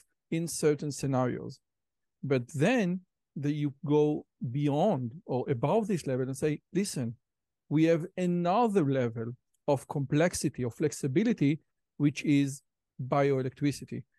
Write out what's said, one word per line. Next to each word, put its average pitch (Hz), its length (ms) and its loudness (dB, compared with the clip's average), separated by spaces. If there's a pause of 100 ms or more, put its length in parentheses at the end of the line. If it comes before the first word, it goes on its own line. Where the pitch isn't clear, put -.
(300)
in 165 160 -2
certain 151 460 0
scenarios. 127 680 -2 (600)
But 127 320 -2
then 185 460 2 (380)
the, 143 160 -2
you 147 200 -2 (120)
go 151 400 2 (260)
beyond 143 600 0 (120)
or 131 220 -2
above 147 400 0
this 196 180 -2
level 131 200 -2
and 135 100 -6
say, 151 240 -2 (140)
"Listen, 143 420 -4 (540)
we 156 160 4
have 165 200 4 (120)
another 180 640 2
level 120 440 0 (420)
of 139 180 0
complexity, 147 760 0
of 120 100 -4
flexibility, 151 840 0 (360)
which 143 300 0
is 143 360 2 (400)
bioelectricity." 135 1000 0 (160)